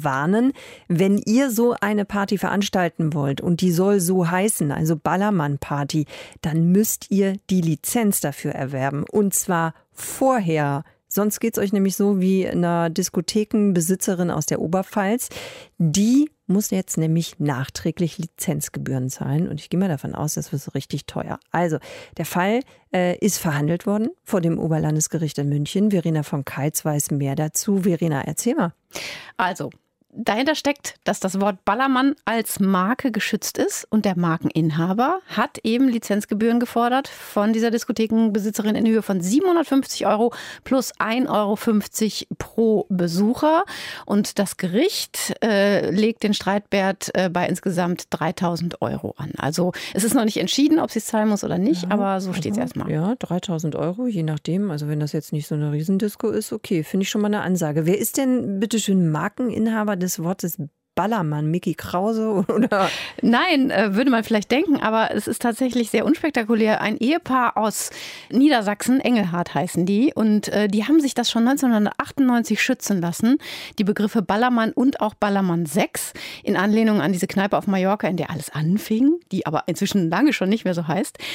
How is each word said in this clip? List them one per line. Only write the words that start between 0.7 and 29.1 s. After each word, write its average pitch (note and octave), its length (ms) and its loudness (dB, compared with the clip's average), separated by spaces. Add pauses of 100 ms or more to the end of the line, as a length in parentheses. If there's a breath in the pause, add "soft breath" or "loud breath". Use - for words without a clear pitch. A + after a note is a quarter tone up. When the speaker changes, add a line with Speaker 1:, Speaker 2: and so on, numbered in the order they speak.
Speaker 1:
wenn F#3+ 300 4
ihr B3+ 320 2
so A#3 280 2
eine G#3 280 0
Party G3+ 320 -2
veranstalten F3+ 760 0
wollt C#3 300 -2
und E3+ 180 0
die F#3 100 4
soll F#3+ 300 4
so F3 300 2
heißen, F#3 420 0
also D#3+ 240 0
Ballermann-Party, D3+ 1080 0 (340 loud breath)
dann E3 320 2
müsst - 380 0
ihr G3 240 2 (160)
die F#3 100 2
Lizenz G3 600 0
dafür D3 320 -4
erwerben. C#3 600 -4
Und G3+ 220 2
zwar E3 400 0 (180 soft breath)
vorher. D#3+ 920 0 (220 soft breath)
Sonst G#3 320 -2
geht's A3+ 220 -2
euch G3+ 120 0
nämlich G3 220 2
so G3+ 260 2
wie F#3+ 240 2
einer E3+ 460 0
Diskothekenbesitzerin F#3 1400 0
aus D3+ 140 -2
der - 140 -2
Oberpfalz. F#3+ 680 -2 (500 loud breath)
Die G#3 500 4 (200)
muss G3 220 0
jetzt F#3 280 -2
nämlich D#3+ 400 0
nachträglich D3+ 800 -4
Lizenzgebühren C#3 880 -4
zahlen. C#3 380 -2
Und D3+ 140 -8
ich - 100 -20
gehe E3+ 80 0
mal F#3+ 100 2
davon - 280 -4
aus, D3+ 180 -4
das - 160 -6
wird C#3 100 -4
so - 120 -12
richtig - 340 -6
teuer. - 320 -8 (140)
Also, D#3 260 0 (380 loud breath)
der D#3+ 100 -6
Fall, G3+ 360 0 (300 soft breath)
äh, F3+ 260 0
ist - 200 0
verhandelt D3+ 480 -2
worden G#3+ 220 0 (160)
vor G3 160 0
dem E3 180 0
Oberlandesgericht D#3 800 -2
in C#3+ 100 -2
München. D3 440 0
Verena D#3+ 320 0
von C#3 200 -4
Keitz - 400 -4
weiß D3+ 280 -2
mehr C#3 240 0
dazu. F3+ 460 -2
Verena, E3 400 0
erzähl A#3 340 -2
mal. F#3 180 0 (600 loud breath)